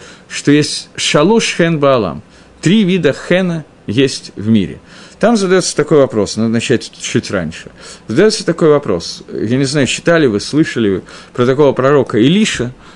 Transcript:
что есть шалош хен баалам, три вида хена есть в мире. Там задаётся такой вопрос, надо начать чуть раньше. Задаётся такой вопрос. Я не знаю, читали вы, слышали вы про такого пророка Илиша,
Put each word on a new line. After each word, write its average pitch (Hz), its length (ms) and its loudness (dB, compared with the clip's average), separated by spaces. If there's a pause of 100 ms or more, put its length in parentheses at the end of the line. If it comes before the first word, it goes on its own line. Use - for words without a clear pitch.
(260)
что - 240 -2
есть - 460 0
шалош 202 600 2
хен 165 200 0
баалам, 127 440 0 (400)
три 208 220 2
вида 170 280 0
хена 175 540 -2 (200)
есть - 500 -2
в 104 120 -6
мире. 104 300 2 (420)
Там 226 160 2
задаётся 185 400 0
такой 151 220 2
вопрос, 120 400 0
надо 113 100 0
начать 113 500 -2
чуть - 320 -4
раньше. 87 380 -8 (400)
Задаётся 180 380 0
такой 170 240 2
вопрос. 113 600 -2
Я 107 280 -2
не 139 80 0
знаю, 135 200 0
читали 165 380 0
вы, 104 160 0
слышали 135 480 -2
вы 92 140 -2 (320)
про 123 100 0
такого 135 300 2
пророка 131 420 2
Илиша, 135 560 0 (240)